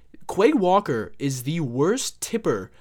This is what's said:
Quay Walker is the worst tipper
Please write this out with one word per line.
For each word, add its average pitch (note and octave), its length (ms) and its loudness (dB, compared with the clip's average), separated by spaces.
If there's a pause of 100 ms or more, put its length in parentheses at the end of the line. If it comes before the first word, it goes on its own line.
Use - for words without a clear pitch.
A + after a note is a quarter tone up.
(280)
Quay A3 240 4
Walker F3+ 640 2
is C3 260 -4
the D#3+ 180 -2
worst D3 580 0
tipper C3 600 -2